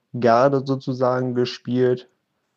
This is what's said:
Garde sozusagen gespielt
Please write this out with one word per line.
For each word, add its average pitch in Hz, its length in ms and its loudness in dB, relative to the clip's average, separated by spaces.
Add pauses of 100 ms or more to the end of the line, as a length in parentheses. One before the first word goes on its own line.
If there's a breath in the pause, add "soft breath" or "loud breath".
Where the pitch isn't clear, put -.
(200)
Garde 127 460 4
sozusagen 127 720 -2
gespielt 123 720 -2 (480)